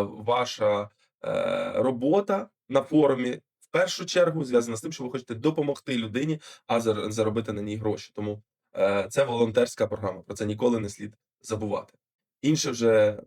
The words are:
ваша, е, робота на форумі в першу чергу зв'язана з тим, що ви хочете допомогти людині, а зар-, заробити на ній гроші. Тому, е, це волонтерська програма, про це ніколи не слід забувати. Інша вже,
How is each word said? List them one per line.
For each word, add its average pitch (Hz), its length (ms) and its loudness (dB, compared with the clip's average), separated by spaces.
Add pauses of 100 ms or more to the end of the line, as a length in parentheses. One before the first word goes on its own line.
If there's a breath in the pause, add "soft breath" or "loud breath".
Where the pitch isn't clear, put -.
ваша, 107 880 0 (340)
е, - 520 -2
робота 156 720 2 (200)
на 135 140 2
форумі 135 580 2 (200)
в - 120 -12
першу 175 340 0
чергу 165 380 2
зв'язана 117 320 2
з 110 40 -10
тим, 165 120 -8
що 139 120 -10
ви 123 60 -8
хочете 127 240 -8
допомогти 143 640 0
людині, 127 440 -2 (260 loud breath)
а 117 140 2
зар-, 107 320 0
заробити 107 400 0
на 101 100 -6
ній 104 140 -6
гроші. 107 380 -4
Тому, 104 280 -6 (340)
е, 98 340 2
це 139 140 2
волонтерська 120 640 2
програма, 101 340 -6
про - 140 -14
це 104 120 -4
ніколи 113 340 0
не 107 80 -6
слід 104 260 -12 (280)
забувати. 101 520 -6 (480)
Інша 151 280 2
вже, 110 560 4